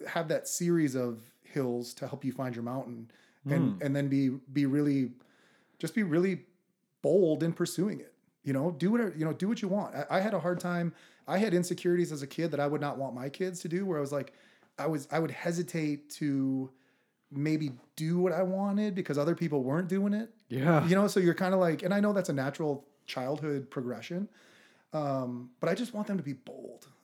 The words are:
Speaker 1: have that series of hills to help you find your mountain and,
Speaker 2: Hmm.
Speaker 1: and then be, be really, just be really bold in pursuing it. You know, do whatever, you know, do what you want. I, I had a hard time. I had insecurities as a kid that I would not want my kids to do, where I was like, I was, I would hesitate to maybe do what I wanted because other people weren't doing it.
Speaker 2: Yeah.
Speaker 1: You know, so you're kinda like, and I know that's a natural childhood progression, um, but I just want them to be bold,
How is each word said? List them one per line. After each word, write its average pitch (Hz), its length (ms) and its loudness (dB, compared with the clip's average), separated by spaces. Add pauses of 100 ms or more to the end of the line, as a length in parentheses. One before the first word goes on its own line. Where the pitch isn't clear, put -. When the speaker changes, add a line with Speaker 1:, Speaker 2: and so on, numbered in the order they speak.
Speaker 1:
have 165 220 -2
that 143 180 0
series 170 480 2
of 123 240 -2 (240)
hills 120 520 -4
to - 120 -10
help 135 180 -10
you 131 80 -2
find 127 220 -4
your 117 100 -6
mountain 120 460 -8 (360)
and, 131 280 2
Speaker 2:
Hmm. 95 80 -6
Speaker 1:
and 139 140 0
then 143 120 0
be, 139 200 4 (240)
be 143 140 2
really, 139 440 2 (680)
just - 160 -6
be 214 100 2
really 175 380 2 (600)
bold 156 400 4
in 165 100 2
pursuing 170 480 -2
it. - 140 -20 (300)
You 139 80 0
know, 139 200 0
do 165 200 0
whatever, 226 240 0
you 156 80 -2
know, 156 80 0
do 175 160 -2
what 233 140 -2
you 202 60 -2
want. 180 260 -2
I, 139 100 -4 (140)
I - 20 4
had 208 140 0
a 190 60 2
hard 175 200 -2
time. 175 340 -2 (320)
I 160 120 0
had 202 160 2
insecurities 175 580 2
as 143 100 -8
a 139 40 -8
kid 160 260 -2
that 143 80 -2
I 143 80 2
would 147 120 0
not 143 180 -4
want 135 160 -6
my 127 140 -8
kids 180 320 -6
to 185 80 -8
do, 180 180 -2
where 170 120 -2
I - 20 0
was 139 120 -4
like, 139 200 -4 (460)
I 143 80 -2
was, 156 240 -2
I 151 80 0
would 165 140 0
hesitate 165 760 -4
to 135 600 0 (640)
maybe 151 380 0 (260)
do 160 220 0
what 180 140 2
I 165 100 2
wanted 196 520 0
because 170 240 -2
other 151 160 4
people 147 280 0
weren't 160 260 0
doing 196 240 2
it. 214 180 -4 (180)
Speaker 2:
Yeah. 147 380 4
Speaker 1:
You 170 100 6
know, 202 120 6
so 196 120 2
you're 170 140 6
kinda 185 220 2
like, 170 260 2
and 185 120 0
I 202 60 4
know 208 120 4
that's 190 160 0
a 170 40 0
natural 139 520 -2 (220)
childhood 139 640 -4
progression, 135 580 -6 (640)
um, 131 580 -2 (100)
but 165 100 0
I 180 40 2
just 233 200 -6
want 208 140 -4
them 196 100 -2
to 160 40 -4
be 139 120 -6
bold, - 520 -16 (180)